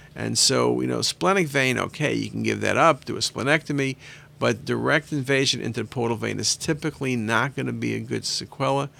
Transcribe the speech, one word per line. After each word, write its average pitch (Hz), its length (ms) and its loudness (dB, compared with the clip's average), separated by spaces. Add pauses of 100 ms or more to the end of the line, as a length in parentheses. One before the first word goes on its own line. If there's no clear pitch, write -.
(140)
And 113 240 -2
so, 123 420 4
you 127 60 0
know, 120 160 0
splenic 180 460 2
vein, 131 300 2
okay, 123 360 -2
you 110 160 -2
can 110 140 -4
give 107 160 0
that 104 160 2
up, 147 280 4
do - 120 -6
a 110 40 -6
splenectomy, 139 760 0 (420)
but 120 260 0
direct 127 480 0
invasion 135 480 0
into 117 240 -4
the 117 40 -12
portal 117 280 -2
vein 107 240 -4
is - 160 0
typically 147 580 -2
not 117 400 0
gonna 127 180 -4
be 117 220 -2
a 113 60 -4
good 113 240 -6
sequela, 135 640 -2 (120)